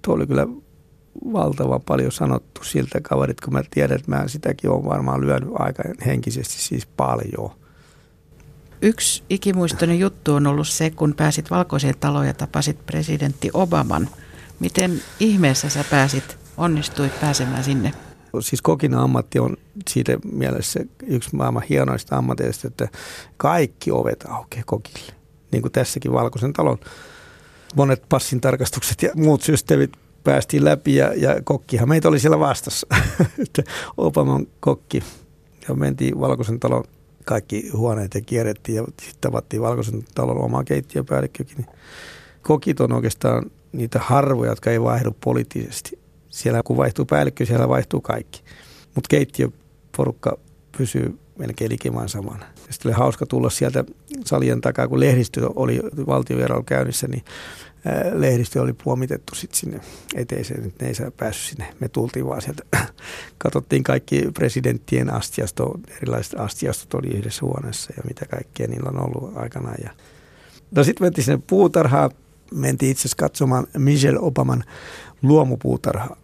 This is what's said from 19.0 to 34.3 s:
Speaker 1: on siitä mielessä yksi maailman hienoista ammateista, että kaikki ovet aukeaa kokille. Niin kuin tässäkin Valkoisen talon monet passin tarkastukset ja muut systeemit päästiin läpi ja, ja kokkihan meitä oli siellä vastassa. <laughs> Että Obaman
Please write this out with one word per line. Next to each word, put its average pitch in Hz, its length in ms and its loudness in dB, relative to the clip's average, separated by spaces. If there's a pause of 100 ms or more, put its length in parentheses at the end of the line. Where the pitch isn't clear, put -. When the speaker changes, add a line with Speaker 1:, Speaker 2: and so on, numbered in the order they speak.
Speaker 1:
on 120 180 0 (340)
siitä 123 280 2 (140)
mielessä - 480 -2 (260)
yksi 139 300 -2
maailman 123 320 0
hienoista 67 480 0
ammateista, 64 520 -2
että - 200 -4 (480)
kaikki 156 540 0
ovet 58 380 0
aukeaa - 380 -10
kokille. - 460 -8 (400)
Niin 120 100 0
kuin 120 100 -4
tässäkin 127 400 0
Valkoisen 120 400 0
talon 139 260 2 (960)
monet 139 340 4
passin 127 320 0
tarkastukset 127 640 0
ja - 120 2
muut 156 280 4
systeemit 71 500 4 (320)
päästiin 69 400 2
läpi 143 320 4
ja, - 180 4
ja - 300 2
kokkihan 127 440 0
meitä 160 200 4
oli 151 100 6
siellä 151 200 4
vastassa. - 480 -2 (300)
<laughs> - 260 2
Että - 200 0 (340)
Obaman 151 500 2 (140)